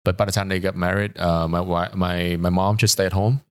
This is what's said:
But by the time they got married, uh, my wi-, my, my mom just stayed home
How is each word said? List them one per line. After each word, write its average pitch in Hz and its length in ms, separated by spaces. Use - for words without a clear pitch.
But 95 120
by 104 80
the 98 60
time 98 180
they 95 100
got 92 160
married, 98 440
uh, 82 280
my 85 100
wi-, 87 380
my, 87 420
my 87 140
mom 95 260
just 107 160
stayed 95 200
home 110 380